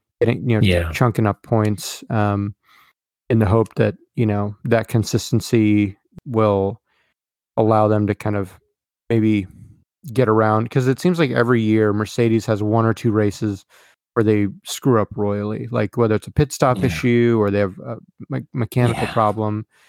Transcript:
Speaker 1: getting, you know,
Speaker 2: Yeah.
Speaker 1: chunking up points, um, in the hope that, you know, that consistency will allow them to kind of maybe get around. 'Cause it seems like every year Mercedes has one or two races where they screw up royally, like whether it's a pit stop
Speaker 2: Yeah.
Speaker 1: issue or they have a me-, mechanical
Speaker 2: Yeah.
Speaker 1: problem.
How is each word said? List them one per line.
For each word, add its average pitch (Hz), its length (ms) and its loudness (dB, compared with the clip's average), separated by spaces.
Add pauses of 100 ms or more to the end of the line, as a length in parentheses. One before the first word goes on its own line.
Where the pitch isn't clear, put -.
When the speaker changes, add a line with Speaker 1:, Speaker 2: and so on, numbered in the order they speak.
(200)
Speaker 1:
getting, 117 300 0
you 113 100 2
know, - 80 4
Speaker 2:
Yeah. 85 240 0
Speaker 1:
chunking 113 360 0
up - 160 -4
points, 107 640 -2
um, 101 460 -2 (760)
in 117 100 2
the 107 60 4
hope 110 300 2
that, 107 200 0 (200)
you 120 100 0
know, 104 300 -2 (100)
that 113 220 2
consistency 107 1080 0 (300)
will 107 560 0 (760)
allow 110 300 4
them 104 200 2
to 104 80 -2
kind 104 200 -6
of 98 220 -6 (520)
maybe 107 360 2 (680)
get 123 160 2
around. 110 420 2
'Cause 131 160 0
it 135 120 0
seems 175 200 0
like 147 120 2
every 120 300 2
year 107 320 2
Mercedes 110 540 0
has 107 160 0
one 113 220 2
or 113 80 2
two 113 180 -2
races 104 540 -2 (500)
where 117 80 2
they 104 240 2 (180)
screw 120 340 0
up 101 160 -2
royally, 104 520 -6
like 113 300 -4
whether 110 180 2
it's - 120 -6
a - 40 -16
pit 147 200 0
stop 127 280 0
Speaker 2:
Yeah. 90 60 -2
Speaker 1:
issue 117 540 2
or 101 120 2
they 101 80 0
have 98 200 -2
a 120 180 -12 (320)
me-, 131 240 -8
mechanical 120 500 -2
Speaker 2:
Yeah. - 100 -8
Speaker 1:
problem. 107 540 -2 (220)